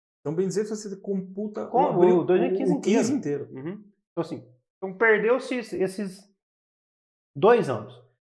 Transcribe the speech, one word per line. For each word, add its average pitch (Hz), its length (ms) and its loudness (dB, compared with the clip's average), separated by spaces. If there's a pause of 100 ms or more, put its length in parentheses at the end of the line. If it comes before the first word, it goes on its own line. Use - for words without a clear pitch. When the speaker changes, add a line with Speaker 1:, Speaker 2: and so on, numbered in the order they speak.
(200)
Speaker 1:
Então, 147 140 -6
bem 190 120 0
dizer, 190 200 -2
você 214 300 -8
computa 202 680 -8
o - 60 -12
Speaker 2:
Com 269 160 2
Speaker 1:
abril, 180 320 6
Speaker 2:
o 151 60 0
dois 185 160 4
mil 202 120 0
e 190 40 0
quinze 190 160 2
Speaker 1:
o, 139 40 2
o - 40 -2
quinze 233 320 2
Speaker 2:
inteiro. 143 320 -4
Speaker 1:
inteiro. 131 240 -12
Speaker 2:
Uhum. 208 160 -12 (260)
Então, 170 120 -4
assim, 139 240 -12 (360)
então, 190 140 -8
perdeu-se 226 580 2
esse, 220 260 -6
esses 190 540 -6 (1040)
dois 190 320 4
anos. 107 340 -8 (320)